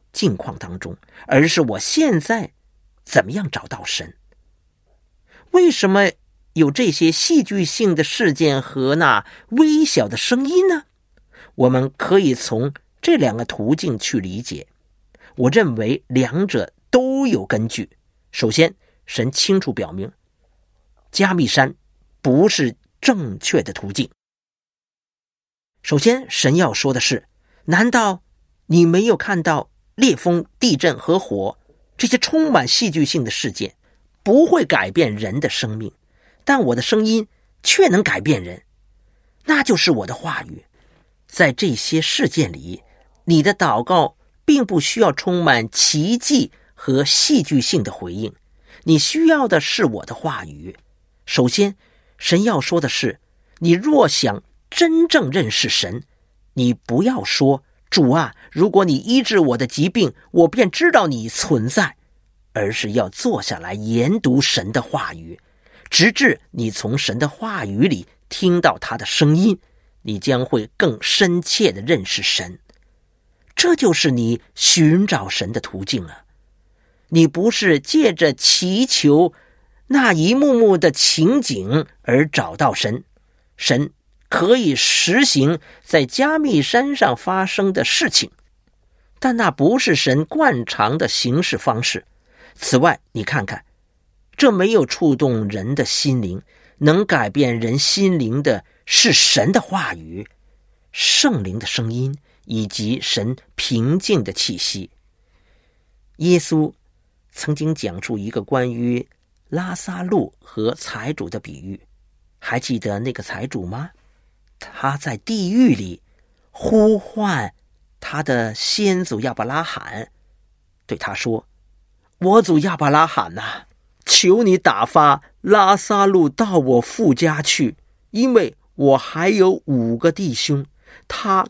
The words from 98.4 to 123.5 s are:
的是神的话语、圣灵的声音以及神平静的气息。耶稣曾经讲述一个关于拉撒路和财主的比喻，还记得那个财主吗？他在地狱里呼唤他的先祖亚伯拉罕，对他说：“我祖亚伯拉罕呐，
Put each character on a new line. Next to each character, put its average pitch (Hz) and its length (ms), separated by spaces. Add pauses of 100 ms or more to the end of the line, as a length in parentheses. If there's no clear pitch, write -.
的 117 200 (220)
是 - 260
神 - 400
的 226 80
话 - 360
语、 82 320 (640)
圣 208 520
灵 95 140
的 117 80
声 113 260
音 131 240 (300)
以 110 220
及 113 340
神 117 340 (200)
平 127 420
静 180 260
的 92 100
气 - 240
息。 - 340 (1300)
耶 175 200
稣 156 340 (600)
曾 - 240
经 156 180
讲 92 300
述 117 140
一 101 120
个 110 140
关 127 280
于 120 360 (400)
拉 185 260
撒 180 300
路 180 360
和 113 360
财 113 380
主 87 160
的 101 100
比 71 220
喻， 95 180 (600)
还 120 200
记 123 180
得 101 220
那 123 140
个 - 100
财 110 240
主 101 180
吗？ 123 240 (680)
他 - 380
在 135 180
地 196 340
狱 254 240
里 92 280 (500)
呼 214 480
唤 185 540 (480)
他 147 200
的 120 320
先 185 520
祖 110 160
亚 123 120
伯 110 120
拉 147 180
罕， - 480 (760)
对 - 120
他 - 160
说 110 340 (720)
：“我 202 220
祖 165 180
亚 170 160
伯 147 140
拉 151 180
罕 87 260
呐， - 340 (380)